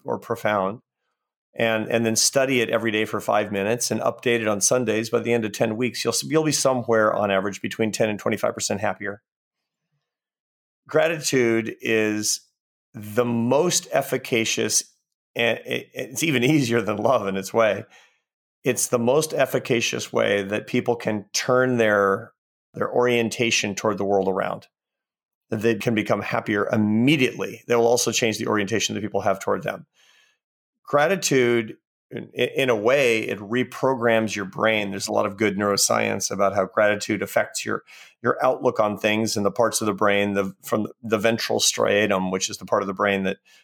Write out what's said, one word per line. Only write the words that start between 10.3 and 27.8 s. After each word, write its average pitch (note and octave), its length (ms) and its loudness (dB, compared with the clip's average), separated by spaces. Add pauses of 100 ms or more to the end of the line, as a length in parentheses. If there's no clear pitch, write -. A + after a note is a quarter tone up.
Gratitude C3+ 920 2
is G#2+ 640 0 (520)
the G#2+ 300 -2
most A#2+ 680 0
efficacious, A#2 920 0 (500)
and A#2 320 0
it, - 280 -6
it's - 280 -8
even C3+ 220 2
easier B2+ 360 2
than G#2 160 -2
love G#2+ 300 2
in G2 100 -4
its F#2+ 160 -8
way. A2 320 2 (760)
It's - 260 0
the B2 100 2
most C#3 340 2
efficacious B2+ 800 -2
way G#2 320 2
that G#2 220 -4
people B2 280 0
can G#2+ 380 -4
turn B2+ 460 2
their, G#2 540 2 (420)
their G#2+ 180 -4
orientation A#2 800 0
toward G#2 240 -2
the G2+ 60 -4
world G2 240 2
around. G2 400 -4 (800)
They A2+ 260 0
can A2+ 180 -2
become G#2+ 260 0
happier G#2 480 -2
immediately. A2+ 960 0
They A#2+ 80 2
will A#2 120 4